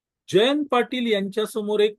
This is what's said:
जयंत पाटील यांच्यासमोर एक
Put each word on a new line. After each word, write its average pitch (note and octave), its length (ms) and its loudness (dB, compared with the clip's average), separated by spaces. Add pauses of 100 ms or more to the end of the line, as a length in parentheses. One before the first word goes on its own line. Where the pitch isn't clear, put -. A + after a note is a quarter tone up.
(340)
जयंत C#4 320 2
पाटील A#3+ 460 -2
यांच्यासमोर G#3 680 -2
एक G#3 200 2